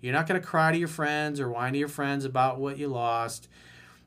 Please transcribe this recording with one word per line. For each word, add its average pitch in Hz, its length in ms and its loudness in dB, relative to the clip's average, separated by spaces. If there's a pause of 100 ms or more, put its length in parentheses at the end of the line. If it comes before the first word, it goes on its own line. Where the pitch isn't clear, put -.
you're 123 120 -4
not 160 140 2
gonna 185 120 2
cry 160 320 4
to 165 60 4
your 170 100 0
friends 151 520 -2
or 127 100 -2
whine 123 240 -2
to 143 60 0
your 147 80 0
friends 139 380 -2
about 131 340 2
what 139 180 -4
you 143 100 -4
lost. 117 600 -2 (600)